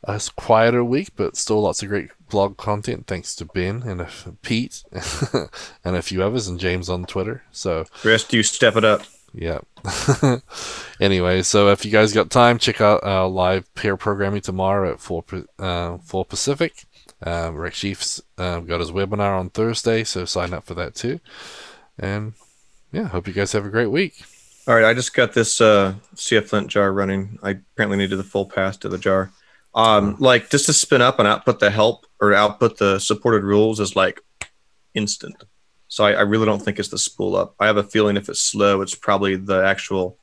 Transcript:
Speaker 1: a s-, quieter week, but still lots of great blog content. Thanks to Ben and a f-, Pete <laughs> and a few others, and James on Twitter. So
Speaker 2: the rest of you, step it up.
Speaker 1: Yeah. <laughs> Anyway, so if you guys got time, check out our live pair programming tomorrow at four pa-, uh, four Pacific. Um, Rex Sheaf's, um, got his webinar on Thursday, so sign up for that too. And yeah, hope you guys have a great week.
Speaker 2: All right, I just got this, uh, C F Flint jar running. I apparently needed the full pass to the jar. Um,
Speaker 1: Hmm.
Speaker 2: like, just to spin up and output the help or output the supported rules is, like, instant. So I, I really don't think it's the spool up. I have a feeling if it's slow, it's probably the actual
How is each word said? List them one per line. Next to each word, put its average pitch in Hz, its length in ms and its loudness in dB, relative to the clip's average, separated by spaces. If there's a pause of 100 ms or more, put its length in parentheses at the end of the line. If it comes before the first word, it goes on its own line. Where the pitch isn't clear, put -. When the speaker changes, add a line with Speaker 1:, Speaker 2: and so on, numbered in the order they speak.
Speaker 1:
a 101 100 -6
s-, - 160 -6
quieter 117 540 2
week, 123 320 -2
but - 220 -4
still 107 240 0
lots - 200 -2
of 98 80 -10
great 101 200 -6 (200)
blog 101 280 0
content. 104 500 -6
Thanks 90 280 -10
to 104 100 -12
Ben 95 380 -6
and 95 180 -8
a 82 40 -6
f-, - 220 -18 (140)
Pete - 460 -4
<laughs> - 40 -20 (920)
and 90 120 -2
a 87 60 -2
few 92 200 -4
others, 107 260 -2
and 90 120 -8
James 90 300 -2
on 90 160 -4
Twitter. 104 460 -6
So - 340 -4 (180)
Speaker 2:
the 110 60 4
rest 110 180 4
of - 60 -2
you, 113 100 4
step 110 320 2
it 110 80 4
up. 107 200 4 (300)
Speaker 1:
Yeah. 82 260 -6 (240)
<laughs> 127 560 0 (600)
Anyway, 92 420 2
so 101 280 4
if 101 140 2
you 104 60 -6
guys 107 240 4
got 107 160 2
time, 120 300 4
check - 200 -2
out 104 240 4
our 95 240 0
live 92 460 -2
pair 101 240 -2
programming 101 440 -2
tomorrow 95 500 -2
at - 80 -10
four 85 240 -8
pa-, 92 180 -12 (160)
uh, 87 400 -6
four 185 260 -6
Pacific. - 640 -4 (380)
Um, 82 320 -6
Rex 82 200 -10
Sheaf's, - 460 -8 (160)
um, 87 300 -6
got 85 120 -4
his 82 120 -6
webinar 98 480 -2
on 92 100 -6
Thursday, 113 540 -2
so 92 220 -8
sign 90 280 -6
up 80 100 -10
for 87 120 -14
that 87 180 -8
too. 139 260 -6 (760)
And 104 360 -6 (580)
yeah, 190 160 -4
hope 87 200 -6
you 92 60 -10
guys 98 200 -2
have 104 120 -2
a 101 40 -10
great 110 200 0
week. 165 340 -4 (440)
Speaker 2:
All 120 80 4
right, 110 100 6
I 113 80 6
just 123 220 -4
got 123 180 2
this, - 260 0
uh, 101 360 6 (180)
C - 240 -2
F 104 80 2
Flint - 220 -2
jar 98 260 2
running. 98 480 -4
I 98 100 -4 (220)
apparently 101 240 0
needed 98 200 -2
the 95 60 -6
full 98 220 -2
pass 95 320 -4
to 101 120 -10
the 95 100 -6
jar. 95 320 0 (420)
Um, 107 420 4
Speaker 1:
Hmm. - 80 -2
Speaker 2:
like, 123 280 4
just 143 160 0
to 151 60 2
spin - 280 2
up 127 160 4
and 104 100 4
output 107 320 0
the 104 120 4
help 107 340 0 (140)
or 104 140 4
output 104 440 2
the 98 220 2
supported 107 440 0
rules 104 360 2
is, 98 160 -2
like, 95 260 0 (720)
instant. - 520 -6 (420)
So - 160 -2
I, 104 80 6
I 101 100 2
really 110 240 2
don't 104 160 0
think 104 160 -4
it's 101 120 -6
the 101 100 -8
spool 95 360 -4
up. 92 240 -2
I 101 60 2
have 107 120 4
a 98 60 2
feeling 104 340 2
if 98 120 -6
it's - 100 -6
slow, 101 420 2
it's 95 120 -6
probably 98 420 0
the 95 300 0
actual 95 580 -2